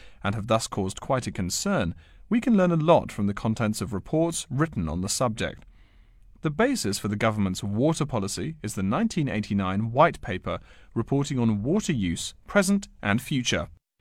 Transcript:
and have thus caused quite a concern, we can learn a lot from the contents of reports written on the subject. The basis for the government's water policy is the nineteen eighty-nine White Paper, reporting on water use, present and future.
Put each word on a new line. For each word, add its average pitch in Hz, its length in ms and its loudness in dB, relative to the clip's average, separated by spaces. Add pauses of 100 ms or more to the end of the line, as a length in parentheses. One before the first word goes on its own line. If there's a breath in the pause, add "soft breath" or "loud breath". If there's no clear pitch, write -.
(220 soft breath)
and 101 140 -2
have 107 100 -6
thus 113 220 2
caused 95 320 -4
quite 127 260 -2
a 101 60 -6
concern, 104 640 -2 (320 soft breath)
we 233 120 2
can 233 160 4
learn 180 140 6
a 170 60 4
lot 156 340 4
from 104 160 -2
the 101 80 0
contents 107 460 -2
of 95 120 -4
reports 160 560 -2
written 127 400 -2
on 82 120 -4
the 95 80 -4
subject. 107 560 -2 (800)
The 156 80 0
basis 208 500 0
for 107 80 -2
the 104 80 0
government's 104 480 0
water 139 420 0
policy 120 560 -4
is 104 140 -8
the 98 80 -2
nineteen 147 440 0
eighty-nine 101 640 0
White 143 300 2
Paper, 92 400 -6 (340 soft breath)
reporting 139 460 0
on 110 240 2
water 180 280 0
use, 95 420 -2 (120)
present 196 400 2 (160)
and 104 180 2
future. 120 500 -2 (300)